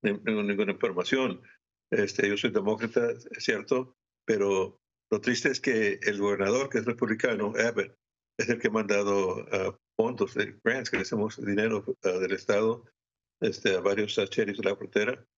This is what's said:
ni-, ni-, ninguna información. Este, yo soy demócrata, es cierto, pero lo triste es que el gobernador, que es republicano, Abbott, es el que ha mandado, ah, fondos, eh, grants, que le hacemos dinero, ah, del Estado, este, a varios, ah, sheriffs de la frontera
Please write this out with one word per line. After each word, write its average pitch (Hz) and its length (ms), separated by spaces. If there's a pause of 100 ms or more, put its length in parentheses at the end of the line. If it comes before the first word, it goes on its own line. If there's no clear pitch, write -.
ni-, 104 100
ni-, 104 320
ninguna 101 260
información. 107 720 (480)
Este, 101 380
yo 101 80
soy - 140
demócrata, 110 600
es - 340
cierto, 127 520 (280)
pero 98 560 (300)
lo 107 100
triste 123 300
es 127 80
que 110 440
el 101 180
gobernador, 101 480
que 135 100
es 107 60
republicano, 113 760
Abbott, 110 400 (400)
es - 100
el 117 120
que 117 80
ha - 20
mandado, 101 800
ah, 95 260 (200)
fondos, 117 400
eh, 104 260
grants, 120 280
que 113 80
le 101 40
hacemos 107 420
dinero, 104 400 (200)
ah, 98 40
del 92 240
Estado, 110 520 (560)
este, 98 340
a 92 60
varios, 101 400
ah, 98 100
sheriffs 101 300
de 95 100
la 101 60
frontera 104 500 (120)